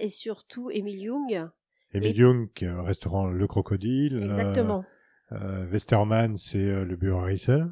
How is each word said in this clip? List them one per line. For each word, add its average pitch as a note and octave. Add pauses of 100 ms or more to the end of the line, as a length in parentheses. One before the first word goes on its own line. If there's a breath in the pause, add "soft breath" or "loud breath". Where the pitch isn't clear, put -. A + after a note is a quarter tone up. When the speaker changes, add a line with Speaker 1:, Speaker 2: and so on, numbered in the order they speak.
Speaker 1:
et G#3+
surtout A3+
Émile G3+
Jung. A3+ (440)
Speaker 2:
Émile G2+
Speaker 1:
Et G2+
Speaker 2:
Jung, A#2+ (140)
euh, F2
restaurant F#2+
Le F#2
Crocodile. A#2
Speaker 1:
Exactement. G3+ (480 soft breath)
Speaker 2:
Euh, A2
euh, F#2+
Westermann, G#2+
c'est, -
euh, G2
le F2+
bureau F#2
Riesel. B2